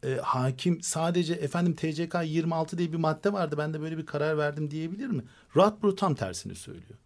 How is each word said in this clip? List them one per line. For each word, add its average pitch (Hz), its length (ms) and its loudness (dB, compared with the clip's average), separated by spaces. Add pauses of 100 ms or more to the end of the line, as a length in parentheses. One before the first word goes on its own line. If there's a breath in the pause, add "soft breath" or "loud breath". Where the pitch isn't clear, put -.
E, 131 180 0
hakim 131 600 0
sadece 165 520 0
"Efendim 170 400 0
T 160 180 -2
C 165 160 -4
K 170 140 -2
yirmi 165 320 0
altı 165 240 -2
diye 170 140 0
bir 165 60 -2
madde 160 340 2
vardı, 170 260 0
ben 156 160 -2
de 156 60 -4
böyle 160 180 -4
bir 156 80 -8
karar 151 320 0
verdim." 147 320 0
diyebilir 165 360 -4
mi? 170 160 -2 (340 loud breath)
Radbruch 202 400 6
tam 180 180 2
tersini 92 400 -6
söylüyor. - 520 -16